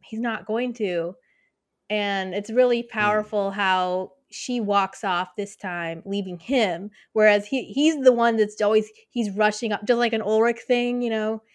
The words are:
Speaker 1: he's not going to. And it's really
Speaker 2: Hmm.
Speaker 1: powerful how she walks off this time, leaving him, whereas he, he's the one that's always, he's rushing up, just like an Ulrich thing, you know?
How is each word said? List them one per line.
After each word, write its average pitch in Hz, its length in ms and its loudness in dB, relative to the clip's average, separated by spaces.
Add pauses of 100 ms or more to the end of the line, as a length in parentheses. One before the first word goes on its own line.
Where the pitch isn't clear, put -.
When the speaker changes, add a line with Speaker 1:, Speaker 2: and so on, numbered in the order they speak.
Speaker 1:
he's 220 160 -10
not 233 260 -6
going 240 300 -4
to. 180 400 -2 (760)
And 196 440 -2
it's 202 160 -6
really 240 340 4
Speaker 2:
Hmm. 233 60 -10
Speaker 1:
powerful 208 640 0
how 185 640 0 (180)
she 247 300 -6
walks 202 420 0
off 185 320 -2
this 196 200 -8
time, 170 500 -8
leaving 190 340 -4
him, 185 520 -2 (220)
whereas 208 340 4
he, 262 260 -2
he's 302 300 2
the 254 100 8
one 233 240 2
that's 208 240 0
always, 214 280 2 (200)
he's 220 220 -2
rushing 214 420 0
up, 208 120 -6
just 240 120 2
like 233 160 0
an 220 80 -2
Ulrich 226 400 2
thing, 247 400 0
you 240 80 -2
know? 220 320 -2 (140)